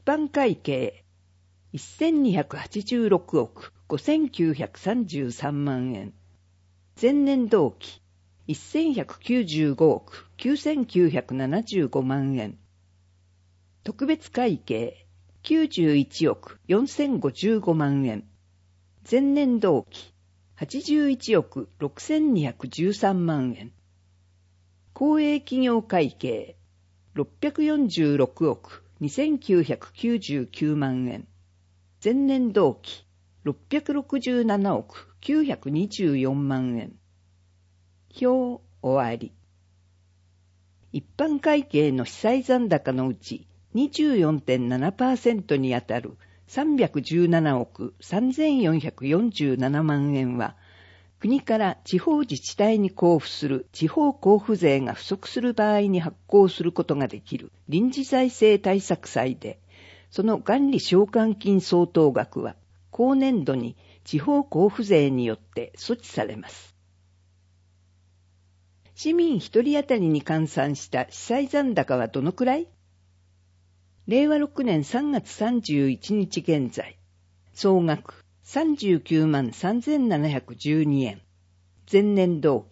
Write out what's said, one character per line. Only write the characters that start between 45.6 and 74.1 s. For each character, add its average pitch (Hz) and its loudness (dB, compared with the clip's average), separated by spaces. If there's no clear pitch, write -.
あ 120 -2
た 113 -4
る 78 -12
三 294 0
百 190 0
十 170 2
七 156 2
億 - -8
三 240 -2
千 294 0
四 160 2
百 135 -8
四 185 2
十 139 -2
七 139 0
万 143 0
円 127 -2
は、 - -6
国 254 0
か 220 0
ら 190 -2
地 - 0
方 294 0
自 233 -4
治 - -14
体 214 2
に 196 0
交 170 4
付 - -8
す - -6
る 135 -4
地 - -2
方 294 0
交 208 4
付 214 -2
税 143 2
が 117 -4
不 - -14
足 - -8
す - -6
る 240 0
場 214 2
合 208 2
に 190 2
発 170 -6
行 196 8
す 175 -6
る 170 0
こ 180 -2
と 147 -2
が 139 0
で 104 -12
き - -10
る - -18
臨 196 2
時 269 -4
財 254 2
政 214 4
対 196 2
策 - -4
債 127 -2
で、 - -14
そ 190 -2
の 220 2
元 277 0
利 208 0
償 196 4
還 220 2
金 196 2
相 175 4
当 160 4
額 - -2
は、 110 -8
後 254 2
年 262 0
度 135 0
に 120 -6
地 - -4
方 285 2
交 202 2
付 208 -4
税 156 4
に 123 0
よ 113 -2
っ - -8
て - -12
措 - -8
置 - -8
さ - -4
れ 101 -8
ま - -16
す。 - -20
市 311 -2
民 330 2
一 - 0
人 294 0
当 285 -6
た 262 2
り 180 0
に 151 0
換 160 0
算 143 -2
し - -10
た 127 -4
負 - -14
債 262 -2
残 269 -2
高 131 0
は 120 -2
ど 135 -4
の 156 0
く - -4
ら 254 2
い？ 339 -6
令 262 4